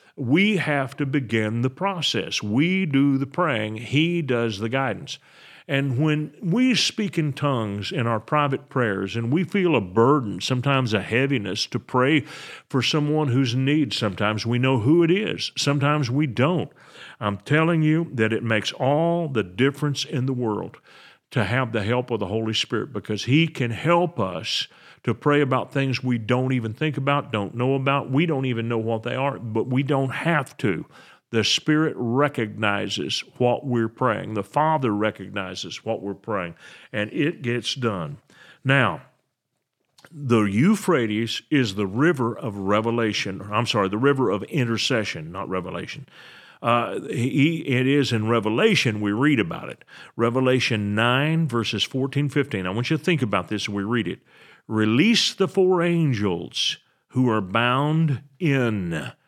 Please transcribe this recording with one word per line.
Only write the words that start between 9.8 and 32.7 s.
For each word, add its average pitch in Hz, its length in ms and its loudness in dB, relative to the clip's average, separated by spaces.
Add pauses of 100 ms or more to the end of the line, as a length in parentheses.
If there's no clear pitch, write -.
burden, 104 600 4
sometimes 131 520 0
a 98 80 2
heaviness 110 640 0
to - 120 -4
pray 131 460 2 (440)
for 131 120 0
someone 147 480 0
who's 123 240 2
in 131 100 0
need, 143 300 2
sometimes 104 520 -2
we 120 140 0
know 131 200 2
who 156 240 4
it 160 60 4
is, 190 480 -2
sometimes 143 540 0
we 147 160 0
don't. 127 420 0 (500)
I'm 104 180 -2
telling 160 440 2
you 156 320 2
that 110 200 2
it 110 100 -2
makes 110 300 0
all 160 560 0
the 120 140 0
difference 135 600 0
in 131 220 -2
the 131 80 -2
world 104 440 -4 (540)
to 113 140 2
have 117 260 0
the 110 120 -2
help 123 280 -2
of 110 80 -2
the 98 80 -4
Holy 110 260 -2
Spirit, - 400 -4
because 104 300 -6
He 156 240 4
can 127 240 -4
help 170 480 0
us 92 480 -4 (360)
to 117 100 0
pray 147 280 2
about 131 300 0
things 135 320 -2
we 123 140 0
don't 123 340 0
even 113 220 -2
think 151 240 -4
about, 139 340 0
don't 104 240 -2
know 127 180 0
about. 135 380 -2
We 147 140 2
don't 135 200 -2
even 117 220 -2
know 117 100 -2
what 113 260 -2
they 120 120 -4
are, 139 240 -2
but 110 280 -2
we 131 140 2
don't 135 300 0
have 156 460 -2
to. 87 280 -2 (460)
The 113 120 2
Spirit 156 540 0
recognizes 107 1300 -2 (140)